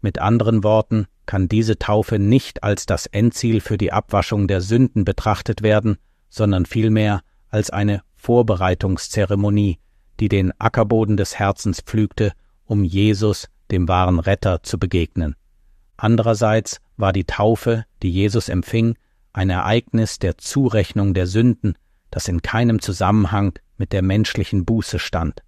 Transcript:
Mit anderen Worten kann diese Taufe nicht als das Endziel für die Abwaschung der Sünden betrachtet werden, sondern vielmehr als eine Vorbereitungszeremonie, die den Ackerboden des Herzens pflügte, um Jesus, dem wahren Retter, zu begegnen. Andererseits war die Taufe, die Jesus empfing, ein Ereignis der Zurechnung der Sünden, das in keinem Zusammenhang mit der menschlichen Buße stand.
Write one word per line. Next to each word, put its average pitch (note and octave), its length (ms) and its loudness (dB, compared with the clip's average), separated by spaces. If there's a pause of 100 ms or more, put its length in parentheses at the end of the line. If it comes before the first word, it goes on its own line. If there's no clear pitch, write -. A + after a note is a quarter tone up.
Mit - 180 -4
anderen A2 440 2
Worten G#2+ 420 2 (200)
kann F#2+ 220 0
diese A2 320 0
Taufe G#2+ 400 0
nicht G#2+ 440 0
als G#2 220 -2
das - 200 -2
Endziel A2 560 0
für G#2+ 160 -4
die F#2+ 160 -2
Abwaschung G2+ 560 0
der F#2+ 100 2
Sünden A2 460 2
betrachtet - 560 -2
werden, G#2+ 360 2 (320)
sondern G2 360 0
vielmehr G#2+ 560 0 (280)
als G#2+ 200 -2
eine G2+ 320 -2 (140)
Vorbereitungszeremonie, G2+ 1600 0 (400)
die A2 80 0
den F#2+ 320 2
Ackerboden A2 560 0
des G2 240 -4
Herzens G2 420 -2
pflügte, G#2+ 520 -2 (320)
um G#2 180 0
Jesus, G2+ 640 0 (240)
dem F#2 160 0
wahren F2+ 320 2
Retter, F#2 440 0
zu - 140 -6
begegnen. E2 580 -2 (600)
Andererseits A2 880 0 (160)
war F#2+ 160 0
die F#2 120 -2
Taufe, A2+ 600 0 (160)
die F2+ 100 -2
Jesus G2+ 380 0
empfing, A2+ 480 0 (340)
ein F#2+ 180 0
Ereignis A2 680 0
der F2 180 -2
Zurechnung G#2+ 760 0
der F2+ 140 0
Sünden, G#2+ 480 2 (360)
das - 160 -8
in E2+ 140 -2
keinem A2+ 400 0
Zusammenhang G2+ 760 0 (200)
mit - 160 -4
der F#2+ 80 0
menschlichen G2 640 0
Buße G#2+ 340 -2
stand. E2 480 -6